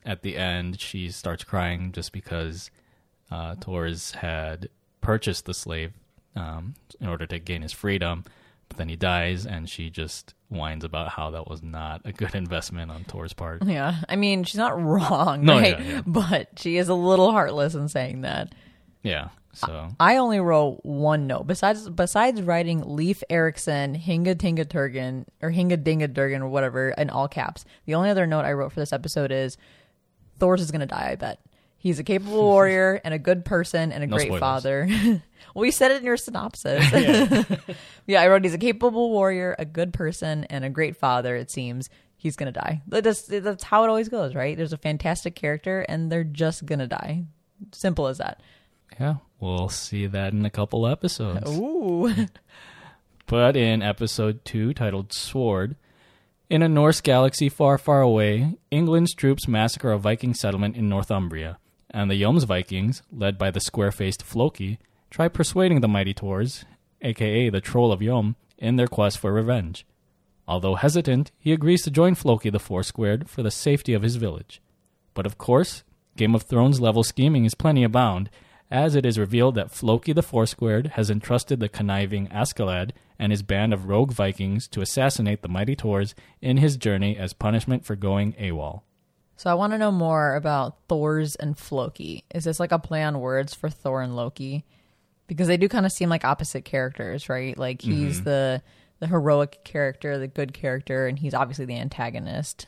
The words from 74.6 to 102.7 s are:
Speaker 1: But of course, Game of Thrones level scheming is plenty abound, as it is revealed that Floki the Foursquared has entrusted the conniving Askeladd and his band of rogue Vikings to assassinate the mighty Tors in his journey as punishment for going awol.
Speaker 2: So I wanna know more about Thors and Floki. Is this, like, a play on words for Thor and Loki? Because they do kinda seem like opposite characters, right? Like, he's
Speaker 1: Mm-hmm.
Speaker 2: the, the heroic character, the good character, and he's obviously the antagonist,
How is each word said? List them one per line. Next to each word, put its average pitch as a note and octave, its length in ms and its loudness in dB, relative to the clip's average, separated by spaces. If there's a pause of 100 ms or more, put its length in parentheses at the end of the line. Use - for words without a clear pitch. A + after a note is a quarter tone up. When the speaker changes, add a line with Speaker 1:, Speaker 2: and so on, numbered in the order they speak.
Speaker 1:
But F#2+ 120 -4
of G2+ 120 -6
course, - 460 2 (340)
Game A2+ 180 4
of A2 80 0
Thrones B2 380 4
level A#2 220 4
scheming C#3 420 4
is A2 100 2
plenty D3 280 4
abound, G#2+ 460 2 (400)
as D3 260 2
it C3 100 4
is A#2 140 2
revealed A#2 360 4
that G2+ 160 -2
Floki A#2 420 2
the E3 80 4
Foursquared A#2 720 0
has G#2+ 160 0
entrusted A#2+ 500 0
the G#2+ 100 -2
conniving G2 580 -2
Askeladd G2 640 -2 (280)
and G#2 120 0
his G2+ 120 0
band G2+ 300 0
of F#2+ 140 -4
rogue A2+ 240 2
Vikings G2 580 -2
to G#2 120 -6
assassinate G#2+ 600 0
the - 80 -8
mighty G2+ 260 -2
Tors G2+ 400 -2 (260)
in C3 160 2
his C#3+ 200 4
journey G2+ 400 0
as F#2 160 -6
punishment A2+ 520 0
for G#2+ 100 -6
going G2+ 380 0
awol. E2 480 -8 (560)
Speaker 2:
So - 120 -4
I E3+ 60 2
wanna G#3 220 0
know G#3+ 140 2
more D#3+ 440 2
about C#3+ 420 -2 (100)
Thors D3+ 480 0
and D3 220 -4
Floki. - 680 -8 (100)
Is D#3+ 120 -4
this, D#3+ 140 -2
like, F3 120 -2
a E3+ 80 2
play D#3 240 -4
on D3+ 160 -2
words C3 340 -2
for - 160 -6
Thor C3 320 -4
and B2 140 -6
Loki? C3+ 500 -6 (640)
Because F3 200 0
they F3+ 100 4
do G3 120 4
kinda F#3+ 200 2
seem F3 200 -2
like E3 160 0
opposite C#3 400 -2
characters, C3 640 -6
right? B2+ 280 -4
Like, B2+ 240 -6
he's G2 400 0
Speaker 1:
Mm-hmm. - 20 -8
Speaker 2:
the, C3+ 380 0 (380)
the D#3+ 80 -4
heroic D3 560 2
character, C#3+ 540 -4
the C3+ 100 -6
good C3+ 260 -6
character, C3 540 -4
and C3 120 -4
he's C#3+ 140 -4
obviously C3 320 -2
the B2 120 -8
antagonist, A#2+ 920 -8